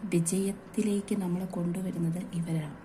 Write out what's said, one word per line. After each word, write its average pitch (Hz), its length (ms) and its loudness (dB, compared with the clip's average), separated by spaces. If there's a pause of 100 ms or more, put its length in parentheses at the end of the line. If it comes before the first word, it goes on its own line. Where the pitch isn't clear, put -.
വിജയത്തിലേക്ക് 196 1160 2
നമ്മളെ 180 240 0
കൊണ്ടുവരുന്നത് 175 760 0 (120)
ഇവരാണ്. 160 520 -2